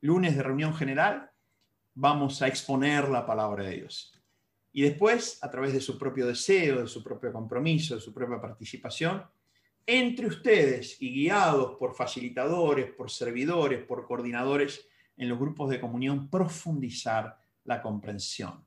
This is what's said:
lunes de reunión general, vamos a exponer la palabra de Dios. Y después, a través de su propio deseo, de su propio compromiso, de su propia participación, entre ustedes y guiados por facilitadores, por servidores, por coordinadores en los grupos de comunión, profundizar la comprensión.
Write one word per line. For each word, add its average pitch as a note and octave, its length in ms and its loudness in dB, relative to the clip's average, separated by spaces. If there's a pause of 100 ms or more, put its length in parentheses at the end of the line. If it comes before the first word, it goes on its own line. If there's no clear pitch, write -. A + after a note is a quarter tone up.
lunes E3+ 360 4
de C#3 60 0
reunión C#3+ 320 0
general, D3+ 560 0 (640)
vamos C#3 460 2
a C3 80 4
exponer C#3 600 2
la A#2+ 180 0
palabra G#2+ 380 -2
de F#2 120 -6
Dios. - 360 -14 (600)
Y C#3 100 0
después, G3 600 4
a - 80 -6
través C3+ 220 -2
de C3 80 2
su C3 180 -6
propio C3 280 -2
deseo, C#3 540 4
de A2+ 80 -4
su A2+ 140 -12
propio A#2+ 300 -8
compromiso, B2 640 0
de G#2+ 40 -8
su G#2+ 140 -16
propia A#2+ 260 -6
participación, C#3+ 840 -6 (600)
entre A#3+ 420 0
ustedes E3 760 4
y B2+ 100 -4
guiados D3 680 4
por B2 160 -2
facilitadores, C3+ 1000 0
por A2+ 180 -12
servidores, C3 760 0
por - 220 -6
coordinadores B2 800 -2 (300)
en B2 120 -4
los A#2+ 100 -2
grupos D3 320 -2
de B2 100 -2
comunión, C3 500 -2
profundizar B2+ 1080 -2 (260)
la A#2 180 -4
comprensión. G#2 840 -8